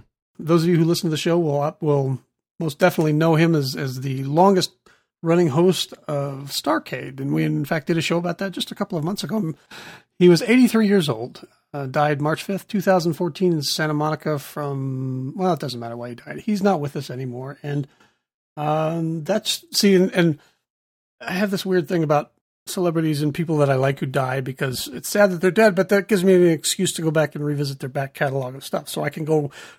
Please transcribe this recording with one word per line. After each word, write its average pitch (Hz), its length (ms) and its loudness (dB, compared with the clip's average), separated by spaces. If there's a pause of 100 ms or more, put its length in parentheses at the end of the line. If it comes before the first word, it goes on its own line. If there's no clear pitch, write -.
(400)
Those 165 240 2
of 170 40 2
you 175 100 4
who 165 60 4
listen 170 220 0
to 156 60 0
the 151 40 0
show 170 220 0
will, 147 420 -2
will 139 380 0 (400)
most 156 200 -4
definitely 156 340 4
know 160 220 4
him 165 200 4
as, 139 220 -2
as 131 240 -6
the 135 240 -6
longest 175 480 4 (500)
running 170 260 4
host 170 440 2 (160)
of 143 420 -6
Starcade, 139 720 -6
and 143 140 -4
we 160 100 0
in 151 220 -2
fact 165 200 -4
did 170 120 0
a - 40 0
show 165 160 -2
about 175 200 -4
that 196 140 -6
just - 180 -8
a - 40 -16
couple 196 220 -6
of 147 80 -4
months 196 180 -6
ago. 170 300 -4 (680)
He 180 120 8
was 165 100 6
eighty-three 226 480 4
years 190 220 4
old, 113 360 -8 (280)
uh, 143 120 -8
died 147 360 0
March 151 200 -2
fifth, 190 240 -6
two 202 140 -2
thousand 175 320 2
fourteen 175 400 0
in 156 100 0
Santa 156 300 -2
Monica 151 460 -2
from, 135 1000 -6
well, 185 160 0
it 143 80 -2
doesn't 120 200 -8
matter 117 180 -10
why 120 120 -10
he 120 40 -12
died. - 260 -14
He's 208 220 -2
not 190 180 2
with 143 160 -6
us 139 140 -8
anymore, 127 520 -10
and, 143 240 -4 (680)
um, 160 680 -2
that's, - 480 -4
see, 196 220 4
and, 185 180 4
and 170 260 2 (840)
I - 120 -8
have 190 180 -2
this 190 160 -4
weird 185 220 0
thing 170 140 0
about 151 300 0 (360)
celebrities 160 540 0
and 147 100 0
people 160 260 -2
that 143 120 4
I 135 60 2
like 139 240 0
who 143 60 -2
die 131 340 -2
because 131 480 -6
it's - 200 -12
sad 208 220 4
that 170 100 -4
they're 180 120 2
dead, 214 240 4
but 190 140 0
that 202 180 2
gives 185 160 2
me 190 100 6
an 180 140 6
excuse 170 460 0
to 170 80 -6
go 160 100 0
back 151 240 0
and 147 80 -6
revisit 143 340 -4
their 131 100 -8
back 139 240 -6
catalog 131 440 -4
of 135 80 -16
stuff. - 240 -8
So 151 160 -6
I 147 40 -4
can 160 160 -6
go 151 280 0 (260)